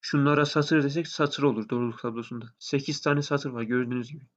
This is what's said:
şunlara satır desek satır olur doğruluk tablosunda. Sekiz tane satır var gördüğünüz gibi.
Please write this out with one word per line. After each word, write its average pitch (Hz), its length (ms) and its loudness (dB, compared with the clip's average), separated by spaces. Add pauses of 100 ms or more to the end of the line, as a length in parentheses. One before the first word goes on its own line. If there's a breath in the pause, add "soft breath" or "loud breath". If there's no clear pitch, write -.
şunlara 147 440 4
satır 147 380 2
desek 151 240 -2
satır 143 360 -2
olur 110 260 2
doğruluk 120 300 -2
tablosunda. 117 600 -8
Sekiz 147 420 -4
tane 147 200 2
satır 143 280 -2
var 120 140 -6
gördüğünüz 123 480 -2
gibi. 147 120 -16 (140)